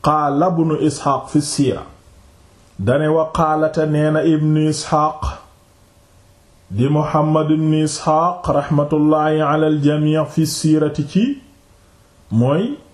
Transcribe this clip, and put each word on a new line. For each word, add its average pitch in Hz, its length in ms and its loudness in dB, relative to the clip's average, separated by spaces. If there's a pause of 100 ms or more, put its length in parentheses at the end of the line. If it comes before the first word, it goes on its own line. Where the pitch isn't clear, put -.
qaala 151 480 2
ibnu 160 320 0
Isxaaq 147 480 -2
fi 147 100 2
siira, 135 420 -2 (960)
dane 131 300 0
wa 160 240 0
qaala 156 380 0
te 156 160 -2
nee 151 240 0
na 151 140 0
ibnu 156 440 2
Isxaaq 151 540 -2 (1500)
di 113 180 0
Muhammad 156 640 0
ibn 156 200 2 (120)
Isxaaq 160 600 -2
raxmatullaahi 151 960 2
ala 156 260 0
al-jamii 151 600 2
fi - 200 -2
siirati 156 640 0
ci 202 160 0 (1080)
mooy, 151 440 0 (180)